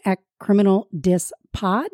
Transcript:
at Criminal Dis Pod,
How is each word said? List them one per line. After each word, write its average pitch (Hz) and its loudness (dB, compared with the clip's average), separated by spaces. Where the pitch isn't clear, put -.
at 185 -2
Criminal 202 2
Dis 175 -2
Pod, 214 -4